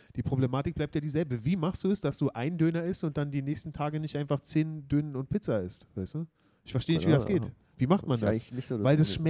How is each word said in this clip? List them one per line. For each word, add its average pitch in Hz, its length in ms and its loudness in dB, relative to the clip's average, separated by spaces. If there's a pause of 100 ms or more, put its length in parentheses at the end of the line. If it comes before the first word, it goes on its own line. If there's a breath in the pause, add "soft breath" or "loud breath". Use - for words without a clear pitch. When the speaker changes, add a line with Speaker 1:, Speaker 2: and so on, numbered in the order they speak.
(160 soft breath)
Speaker 1:
Die 120 60 -4
Problematik 131 520 0
bleibt 151 200 -4
ja 156 80 0
dieselbe. 139 420 -2
Wie 170 120 2
machst 170 280 -2
du 185 60 2
es, 202 100 0
dass 143 160 -2
du 139 140 0
ein 147 260 -4
Döner 165 280 2
isst 180 200 -4
und 151 140 -2
dann 147 120 -2
die 139 120 -2
nächsten 147 320 -6
Tage 147 260 -2
nicht 156 160 -4
einfach 143 240 0
zehn 156 480 -2
Dönen 147 280 0
und 135 120 -6
Pizza 131 320 0
isst, 92 340 -8
weißt 95 200 -6
du? 160 120 -4 (380)
Ich - 80 -16
verstehe 143 240 2
nicht, 160 100 0
wie 165 40 6
Speaker 2:
Ja, 151 60 8
Speaker 1:
das 117 100 2
geht. 107 180 0
Speaker 2:
ja. 127 60 -8 (260)
Speaker 1:
Wie 127 100 2
macht 175 200 2
man 131 80 2
Speaker 2:
Ist 113 80 0
Speaker 1:
das? 104 80 4
Speaker 2:
eigentlich 113 220 -2
nicht 123 160 -8
so 123 100 -2
das 101 60 0
Speaker 1:
Weil 139 120 6
das 151 120 6
Speaker 2:
Problem. - 220 -4